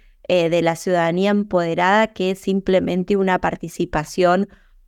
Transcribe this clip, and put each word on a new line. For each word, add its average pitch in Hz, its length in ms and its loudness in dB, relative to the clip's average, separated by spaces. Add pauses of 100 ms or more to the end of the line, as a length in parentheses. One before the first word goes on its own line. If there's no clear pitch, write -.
(280)
eh, 170 220 2
de 170 120 2
la 165 140 0
ciudadanía 175 560 0
empoderada 185 760 0
que 185 240 -4
es 190 80 -8
simplemente 185 760 0
una 185 240 0
participación 175 1120 -2 (380)